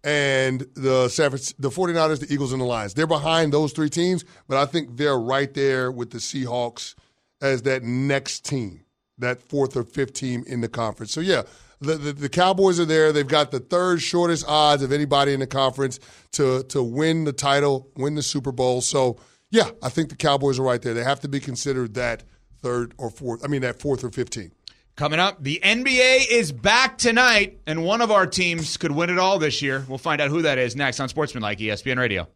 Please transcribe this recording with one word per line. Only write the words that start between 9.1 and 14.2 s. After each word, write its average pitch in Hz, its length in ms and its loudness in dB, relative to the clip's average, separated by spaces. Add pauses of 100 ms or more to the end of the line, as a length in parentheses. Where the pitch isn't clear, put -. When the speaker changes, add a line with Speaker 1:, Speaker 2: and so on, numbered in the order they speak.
Speaker 1:
that 123 240 -4
fourth 135 340 -2
or 123 80 -2
fifth 131 300 -6
team 123 320 -6
in 123 160 -6
the 117 60 -2
conference. 113 440 -6
So, 156 100 -6
yeah, 170 200 2 (400)
the, 151 140 -2
the, 147 180 -6
the 143 160 -6
Cowboys 185 500 4
are 170 60 4
there. 156 260 6
They've 147 160 2
got 147 220 2
the 135 100 -4
third 180 400 0
shortest 170 480 0